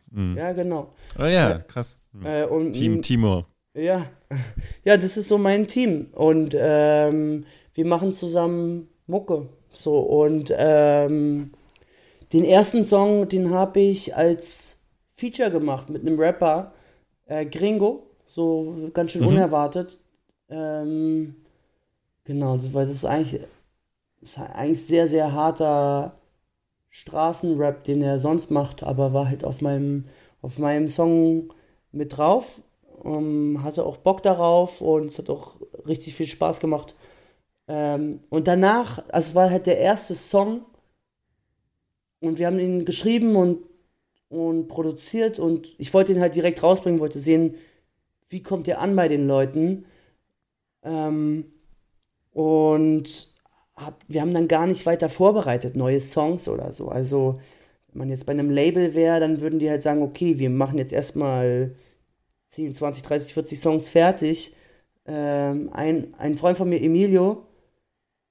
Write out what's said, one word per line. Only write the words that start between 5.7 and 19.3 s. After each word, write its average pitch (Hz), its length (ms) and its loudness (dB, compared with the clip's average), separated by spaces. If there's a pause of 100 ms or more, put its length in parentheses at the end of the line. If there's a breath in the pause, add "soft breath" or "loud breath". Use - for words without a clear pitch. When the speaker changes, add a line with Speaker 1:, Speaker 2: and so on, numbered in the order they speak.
Speaker 2:
Und, 156 460 2
ähm, 151 840 2 (300 loud breath)
wir 160 120 0
machen 175 260 0
zusammen 170 760 -2 (180)
Mucke. 175 420 -4 (240)
So, 147 260 0
und, 151 580 2
ähm, 147 960 2 (800 soft breath)
den 165 120 4
ersten 208 380 6
Song, 202 460 4
den 185 220 0
hab 190 260 0
ich 196 400 2
als - 640 -2 (340)
Feature 240 360 -4
gemacht 147 400 -4
mit 156 120 -10
einem 160 160 0
Rapper, 175 540 0 (540 soft breath)
äh, 151 200 -6
Gringo. 202 640 -2 (160)
So 160 680 -4
ganz 170 180 -2
schön 165 100 -2
Speaker 1:
Mhm. 117 60 6
Speaker 2:
unerwartet. 156 720 2 (500)